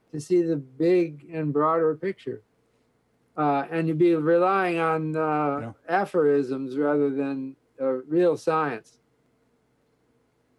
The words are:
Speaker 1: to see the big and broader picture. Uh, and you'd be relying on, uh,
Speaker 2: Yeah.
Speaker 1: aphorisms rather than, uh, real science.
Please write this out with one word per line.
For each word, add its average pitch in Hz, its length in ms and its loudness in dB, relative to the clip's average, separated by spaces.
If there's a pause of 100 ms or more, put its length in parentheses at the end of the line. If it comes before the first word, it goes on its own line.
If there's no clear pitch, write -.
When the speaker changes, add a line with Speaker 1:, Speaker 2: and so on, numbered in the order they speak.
(120)
Speaker 1:
to 156 80 -8
see 175 220 2
the 165 140 0
big 151 760 0
and 156 220 -2
broader 156 420 2
picture. 156 460 -8 (960)
Uh, 143 340 0
and 165 160 -2
you'd 156 120 -2
be 175 160 6
relying 175 640 2
on, 160 360 -2
uh, 156 40 -2 (420)
Speaker 2:
Yeah. 113 100 -10 (160)
Speaker 1:
aphorisms 143 880 0
rather 147 320 0
than, 135 460 -6 (240)
uh, 135 60 -4 (220)
real 165 280 2
science. 151 600 -4 (1600)